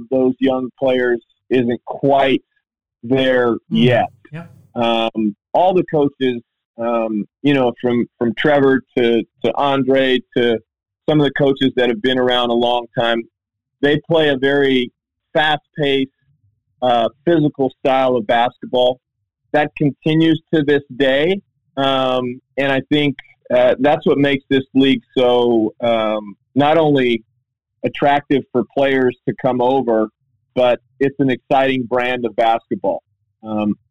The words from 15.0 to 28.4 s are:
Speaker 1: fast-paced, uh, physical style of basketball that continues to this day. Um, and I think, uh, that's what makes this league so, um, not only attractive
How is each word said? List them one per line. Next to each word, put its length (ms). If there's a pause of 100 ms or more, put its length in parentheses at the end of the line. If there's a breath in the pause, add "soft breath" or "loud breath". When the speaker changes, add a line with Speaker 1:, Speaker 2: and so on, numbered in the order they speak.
Speaker 1:
fast-paced, 760 (720)
uh, 260 (180)
physical 540
style 360
of 120
basketball 720 (540)
that 240
continues 640 (120)
to 100
this 180 (160)
day. 420 (380)
Um, 640 (160)
and 140
I 100 (100)
think, 240 (380 loud breath)
uh, 260
that's 280
what 100
makes 320
this 140 (100)
league 300 (140)
so, 640
um, 540 (200)
not 220
only 460 (600)
attractive 680